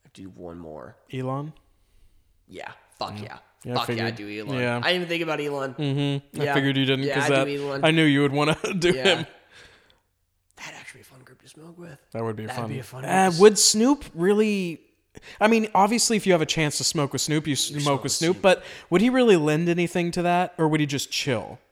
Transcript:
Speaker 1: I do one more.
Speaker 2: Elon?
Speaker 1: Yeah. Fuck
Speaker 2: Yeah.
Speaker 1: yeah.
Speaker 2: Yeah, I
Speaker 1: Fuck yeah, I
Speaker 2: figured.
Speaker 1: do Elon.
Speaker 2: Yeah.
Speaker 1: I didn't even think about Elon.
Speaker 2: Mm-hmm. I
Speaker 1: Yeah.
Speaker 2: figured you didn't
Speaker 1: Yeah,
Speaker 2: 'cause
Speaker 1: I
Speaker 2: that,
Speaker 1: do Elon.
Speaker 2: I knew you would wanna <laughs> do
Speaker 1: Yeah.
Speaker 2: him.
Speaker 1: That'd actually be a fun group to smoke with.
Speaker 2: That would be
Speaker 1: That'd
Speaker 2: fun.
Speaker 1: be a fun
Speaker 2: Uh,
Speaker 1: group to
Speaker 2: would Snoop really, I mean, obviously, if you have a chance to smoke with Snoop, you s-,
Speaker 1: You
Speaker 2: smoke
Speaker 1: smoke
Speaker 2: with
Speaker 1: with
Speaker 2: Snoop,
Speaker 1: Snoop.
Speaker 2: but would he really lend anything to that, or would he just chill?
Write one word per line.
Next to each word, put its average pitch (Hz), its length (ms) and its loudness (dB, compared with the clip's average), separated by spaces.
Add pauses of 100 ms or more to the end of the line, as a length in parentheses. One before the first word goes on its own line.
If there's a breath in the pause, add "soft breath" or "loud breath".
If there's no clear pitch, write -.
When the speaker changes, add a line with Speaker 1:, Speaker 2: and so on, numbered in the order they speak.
Speaker 1:
I - 80 -20
do 95 160 -18
one 87 300 -16
more. 76 360 -16 (180)
Speaker 2:
Elon? 135 400 -6 (920)
Speaker 1:
Yeah. 90 240 -16 (260)
Fuck 98 200 -8
Speaker 2:
Yeah. 104 60 -12
Speaker 1:
yeah. - 140 -16 (260)
Speaker 2:
Yeah, 120 100 -8
I - 20 -6 (100)
Speaker 1:
Fuck 117 40 -6
yeah, 120 40 -2 (120)
I 113 60 -4
Speaker 2:
figured. 113 40 -10
Speaker 1:
do 104 240 -10 (100)
Elon. 131 120 -4
Speaker 2:
Yeah. 120 160 -2
Speaker 1:
I 160 160 0
didn't - 20 2
even 175 140 -4
think 170 140 -4
about 151 180 -4
Elon. 139 320 -6
Speaker 2:
Mm-hmm. 143 680 -4
I 147 40 0
Speaker 1:
Yeah. 143 80 -2
Speaker 2:
figured 139 240 2
you 135 80 2
didn't 135 200 0
Speaker 1:
Yeah, 139 100 -2
Speaker 2:
'cause 143 160 0
Speaker 1:
I 135 40 4
Speaker 2:
that, 135 100 2
Speaker 1:
do 143 220 -6
Elon. 135 160 -4
Speaker 2:
I 160 80 4
knew 160 140 4
you 143 160 4
would 139 100 2
wanna 147 260 0 (100)
<laughs> 190 120 -4
do 170 140 2
Speaker 1:
Yeah. 131 100 -2
Speaker 2:
him. 165 220 2 (1300 soft breath)
Speaker 1:
That'd - 200 -16
actually - 240 -20
be - 20 -20
a - 40 -20
fun 131 180 -20
group 127 180 -20
to 127 80 -20
smoke 165 280 -20
with. 170 220 -20 (120)
Speaker 2:
That 113 120 -6
would 110 120 -2
be 110 100 -10
Speaker 1:
That'd 123 160 -8
Speaker 2:
fun. 113 80 -6
Speaker 1:
be 113 100 -6
a 117 40 -12
fun 131 200 -14
Speaker 2:
Uh, 190 220 2
Speaker 1:
group 175 100 2
to 170 60 4
Speaker 2:
would 208 180 10
Snoop 254 540 2
really, 196 680 0 (600 loud breath)
I 311 60 4
mean, 220 280 4
obviously, 214 420 2
if - 80 -4
you 185 60 2
have 165 100 4
a 151 60 2
chance 151 300 -2
to 135 60 -4
smoke 143 300 -2
with 131 80 -4
Snoop, 151 260 -2
you 143 60 -2
s-, - 160 -2
Speaker 1:
You 147 100 -6
Speaker 2:
smoke 143 40 -4
Speaker 1:
smoke 139 160 2
Speaker 2:
with - 60 -10
Speaker 1:
with 131 80 -2
Speaker 2:
Snoop, 165 220 0
Speaker 1:
Snoop. - 60 -10
Speaker 2:
but 180 220 4 (260 loud breath)
would 180 120 4
he 247 80 4
really 247 260 6
lend 156 340 2
anything 170 420 0
to 175 100 -4
that, 175 360 0
or 160 120 2
would 156 100 2
he 151 60 2
just 135 260 -6
chill? - 480 -4 (120)